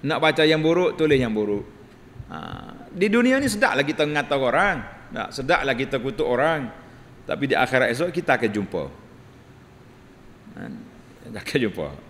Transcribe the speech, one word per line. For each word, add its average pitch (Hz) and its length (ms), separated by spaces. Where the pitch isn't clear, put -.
Nak 143 160
baca 156 240
yang 156 160
buruk, 170 320
tulis 151 240
yang 117 160
buruk. 104 320
Ha, - 400
di 196 240
dunia 240 240
ni 277 160
sedaplah 208 320
kita 151 240
mengata 147 320
orang. 143 400
Tak, - 240
sedaplah 139 400
kita 131 240
kutuk 117 240
orang. 131 480
Tapi 139 240
di - 80
akhirat 127 320
esok 160 240
kita 156 240
akan 117 80
jumpa. 101 360
Ha, - 40
kita 107 160
akan - 140
jumpa. 87 200